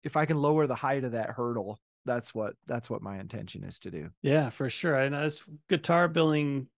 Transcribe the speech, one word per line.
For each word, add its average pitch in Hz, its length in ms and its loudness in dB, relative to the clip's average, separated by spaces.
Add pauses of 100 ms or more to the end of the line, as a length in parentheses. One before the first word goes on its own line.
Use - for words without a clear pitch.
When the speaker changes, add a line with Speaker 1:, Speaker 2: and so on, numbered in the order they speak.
Speaker 1:
if 156 100 -6
I 156 100 4
can 156 120 2
lower 151 280 4
the 127 100 -2
height 135 280 0
of 123 80 -2
that 113 200 -2
hurdle, 113 500 -4 (240)
that's 120 280 -4
what, 107 200 -4 (120)
that's 120 240 -6
what 110 120 -6
my 98 180 -8
intention 98 460 -10
is 95 140 -12
to 92 120 -12
do. 82 180 -10 (120)
Speaker 2:
Yeah, 139 280 4
for 131 200 -4
sure. 156 260 0
I 135 140 2
know 143 140 -2
this 147 200 -4 (240)
guitar 170 400 4
building 151 600 2 (120)